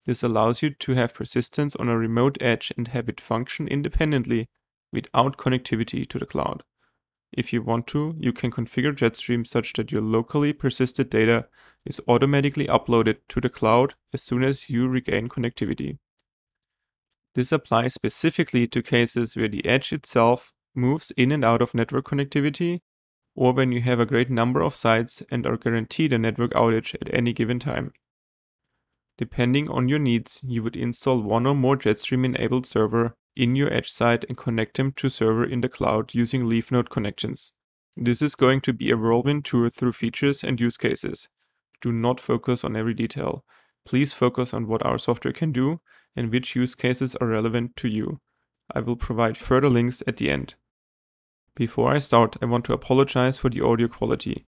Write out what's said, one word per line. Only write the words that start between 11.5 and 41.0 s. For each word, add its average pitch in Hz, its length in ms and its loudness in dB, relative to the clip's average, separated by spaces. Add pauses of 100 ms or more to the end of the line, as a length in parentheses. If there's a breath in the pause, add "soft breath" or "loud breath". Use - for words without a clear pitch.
is - 220 -10
automatically 139 580 2
uploaded 113 520 2 (120)
to - 100 -2
the 127 80 -2
cloud 120 460 2 (180)
as - 120 -8
soon 127 200 -2
as 135 280 -2
you 120 160 0
regain 123 420 -2
connectivity. - 720 -4 (1400)
This 127 160 0
applies 127 420 0
specifically 131 760 0
to 123 120 -2
cases 120 540 0
where 113 140 0
the - 180 -6
edge 135 260 0
itself 123 580 2 (220)
moves 131 380 0
in 127 200 4
and 147 140 2
out 117 160 4
of 120 140 0
network 120 300 -2
connectivity, 147 720 -2 (560)
or 127 180 4
when 131 180 2
you 120 100 0
have 123 180 2
a 117 80 4
great 127 240 0
number 123 300 2
of 156 120 0
sites 113 560 0
and 120 160 -4
are 120 120 -2
guaranteed 117 540 -2
a 127 60 2
network 113 360 0
outage 113 420 2
at - 180 -8
any 120 200 2
given 117 260 -2
time. 127 340 -6 (1200)
Depending 139 520 0
on 127 180 0
your 147 120 2
needs, 120 420 0
you 120 220 -4
would 117 120 -4
install 120 460 0
one 110 240 0
or 139 80 4
more 135 240 2
Jetstream-enabled 127 880 0
server 117 480 0 (220)
in 123 200 2
your 143 160 2
edge - 200 -4
site 120 360 2
and 127 80 -6
connect 113 420 -4
them 135 160 0
to - 160 -2
server 110 340 2
in 123 180 -2
the 127 80 -2
cloud - 460 -2
using 120 340 0
leaf 113 220 0
node 120 180 2
connections. - 600 -6 (440)
This 120 280 0
is 147 100 0
going 135 280 4
to 127 120 0
be 110 160 -2
a 117 80 6
whirlwind 123 480 2
tour 120 240 2
through 123 220 -2
features 139 520 -2
and 127 160 -2
use 117 160 0
cases. - 540 -4 (520)